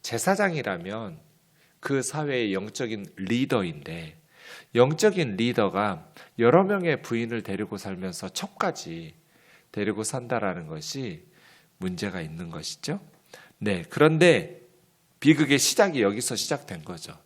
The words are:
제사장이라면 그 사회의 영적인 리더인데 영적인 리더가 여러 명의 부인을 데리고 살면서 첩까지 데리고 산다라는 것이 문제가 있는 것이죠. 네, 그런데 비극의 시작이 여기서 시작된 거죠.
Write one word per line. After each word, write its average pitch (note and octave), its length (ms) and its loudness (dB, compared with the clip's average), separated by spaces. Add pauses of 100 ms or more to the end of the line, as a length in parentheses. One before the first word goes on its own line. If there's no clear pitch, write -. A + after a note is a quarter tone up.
제사장이라면 A2 1160 -2 (600)
그 C3+ 220 0
사회의 C3 500 -2
영적인 G#2+ 540 -6 (100)
리더인데 F2 1000 -4 (560)
영적인 D3+ 640 4
리더가 G#2 760 0 (280)
여러 C3+ 260 8
명의 F3+ 380 -2
부인을 A#2 400 -4
데리고 G2 340 -6
살면서 G2 540 -8
첩까지 E3 840 -8 (580)
데리고 G#2 300 -4
산다라는 A#2 640 -4
것이 C3+ 600 -10 (520)
문제가 F#2 420 -6
있는 E2 300 -10
것이죠. E2 500 -8 (580)
네, F#2+ 320 -4
그런데 D3+ 720 4 (600)
비극의 C#3+ 380 6
시작이 D#3+ 440 2
여기서 G#2 320 0
시작된 G2 500 -6
거죠. - 420 -14